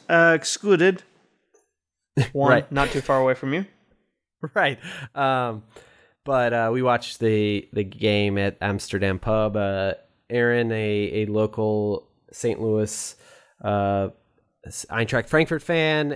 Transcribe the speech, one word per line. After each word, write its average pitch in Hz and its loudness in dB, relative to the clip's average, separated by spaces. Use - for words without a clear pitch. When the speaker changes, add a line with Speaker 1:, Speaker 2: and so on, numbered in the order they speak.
Speaker 1:
uh, 170 6
excluded. 180 2
Speaker 2:
<laughs> 135 2
Speaker 1:
One, 139 2
Speaker 2:
Right. 120 4
Speaker 1:
not 139 0
too 139 -2
far 135 2
away 131 2
from 135 -4
you. 190 -4
Speaker 2:
<laughs> - -20
Right. 147 0
Um, 127 -2
but, 123 2
uh, 117 2
we 127 0
watched 120 0
the, 107 0
the 104 0
game 101 0
at 98 -2
Amsterdam 98 -2
Pub. 110 -2
Uh, 98 -2
Aaron, 120 0
a, 104 -2
a - -2
local 107 -2
Saint - -4
Louis, 107 -2
uh, 101 0
Eintracht 117 -2
Frankfurt 156 0
fan, 156 0